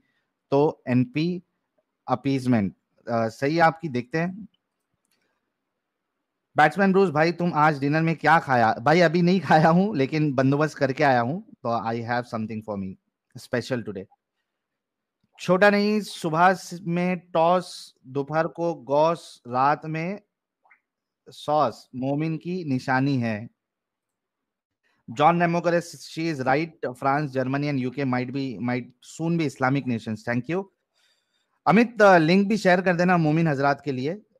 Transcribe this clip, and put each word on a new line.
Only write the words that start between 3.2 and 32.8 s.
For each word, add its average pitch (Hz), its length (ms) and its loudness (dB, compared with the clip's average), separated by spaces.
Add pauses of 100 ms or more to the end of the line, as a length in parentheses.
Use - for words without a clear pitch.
सही 143 280 -4
है 165 60 2
आपकी, 165 260 2
देखते 123 300 -6
हैं। 180 300 -6 (2000)
Batsman 175 360 4
Bruce 190 180 2
भाई, 160 220 2
"तुम 175 220 -4
आज 151 260 2
dinner 147 220 0
में 165 140 0
क्या 156 220 4
खाया?" 120 440 2
भाई 156 180 4
अभी 170 220 2
नहीं 180 180 2
खाया 160 280 4
हूं, 196 280 2
लेकिन 151 360 0
बंदोबस्त 139 460 0
करके 135 260 -2
आया 127 160 4
हूं, 143 200 -4
तो - 280 -12 (220)
I 117 200 -6
have 120 140 -2 (100)
something 110 340 -8
for 101 160 -8
me 95 100 -12 (540)
special 123 360 -6
today। 98 200 -12 (1400)
छोटा 185 300 4
नहीं, 208 300 0
"सुबह 175 560 0 (260)
में 175 360 -2
toss, 170 760 -2 (120)
दोपहर 143 400 -4
को 170 280 -6
गॉस, 147 760 -2
रात 139 360 0
में 160 360 -8 (1080)
सॉस, 147 680 -4
मोमिन 143 420 -4
की 175 280 -8
निशानी 135 520 -2
है।" 113 320 -6 (1600)
जॉन 156 300 2
रेमो 170 200 0
करे, 170 200 0
"She 160 540 -8
is 131 60 -6
right, 143 300 0 (160)
France, 139 500 -2
Germany 139 380 -2
and 127 160 -4
U 127 80 -10
K 143 60 -4
might 127 320 -4
be, 135 220 -6
might 123 260 -4 (360)
soon 165 200 -2
be 143 160 -4
Islamic 131 320 0
nations।" 110 400 -6
Thank 120 220 -4
you। 190 140 -4 (1040)
अमित, 220 360 4
अ, 190 160 10
link 185 300 4
भी 220 80 2
share 185 240 4